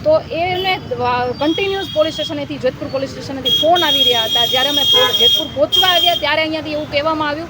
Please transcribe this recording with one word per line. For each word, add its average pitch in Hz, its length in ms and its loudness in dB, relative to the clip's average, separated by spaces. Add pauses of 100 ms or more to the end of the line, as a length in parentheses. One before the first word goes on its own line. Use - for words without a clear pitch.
તો 302 160 4
એને 359 600 -2 (180)
વા-, 247 280 0 (120)
કન્ટિન્યુઅસ 392 560 -2
પોલીસ 311 200 0
સ્ટેશનેથી, 294 440 -6
જેતપુર 262 300 -4
પોલીસ 269 220 -4
સ્ટેશનેથી 262 400 -6
ફોન 330 340 4
આવી 285 200 2
રહ્યા 240 200 2
હતા. - 220 0
જ્યારે 262 240 0
અમે 285 120 0
પો-, - 380 4
જેતપુર 294 360 4
પહોંચવા 339 320 2
આવ્યા 339 280 2
ત્યારે 302 260 0
અહીંયાથી 311 300 -2
એવું 302 200 -6
કહેવામાં 311 380 0
આવ્યું 311 200 -6